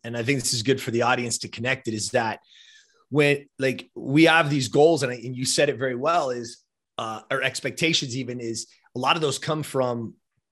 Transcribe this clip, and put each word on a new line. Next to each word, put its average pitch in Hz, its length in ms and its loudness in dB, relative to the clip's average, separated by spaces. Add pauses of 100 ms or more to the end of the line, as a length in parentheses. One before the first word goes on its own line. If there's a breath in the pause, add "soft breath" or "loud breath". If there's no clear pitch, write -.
and 117 140 -10
I 120 60 -2
think 135 180 0
this - 120 -4
is 117 100 -4
good 131 180 2
for 127 100 0
the 117 120 2
audience 120 360 0
to - 100 -10
connect 131 380 -6
it, 113 60 -2
is 107 180 -6
that 113 280 0 (720 soft breath)
when, 143 380 2 (100)
like, 131 380 -2
we 143 300 4
have 160 240 6
these 139 180 0
goals, 147 360 6
and 123 80 -2
I, 123 40 -8
and 123 200 -10
you 127 100 -4
said 143 240 4
it 123 80 -2
very 127 180 -2
well, 147 340 0
is, 120 340 -10 (340)
uh, 113 240 -6 (100)
or 135 100 0
expectations 135 760 -2
even, 123 240 -6
is 113 280 -8 (280 soft breath)
a 123 40 -8
lot 135 160 2
of 165 60 -4
those 139 180 0
come 156 240 -4
from 120 500 -4 (380)